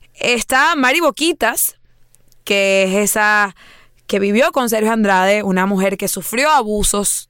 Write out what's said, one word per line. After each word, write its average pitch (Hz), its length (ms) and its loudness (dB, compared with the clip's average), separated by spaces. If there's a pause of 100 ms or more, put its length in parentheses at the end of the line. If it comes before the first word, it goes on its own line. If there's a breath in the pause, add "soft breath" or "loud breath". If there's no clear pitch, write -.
(140 loud breath)
Está 262 600 0
Mari 269 240 0
Boquitas, 294 760 -2 (680)
que 196 400 2
es 196 260 0
esa 208 460 0 (520 soft breath)
que 202 120 -2
vivió 214 320 2
con 247 180 -2
Sergio 220 220 0
Andrade, 202 520 2
una 190 240 0
mujer 196 300 0
que 196 100 -6
sufrió 240 420 -4
abusos, 214 800 0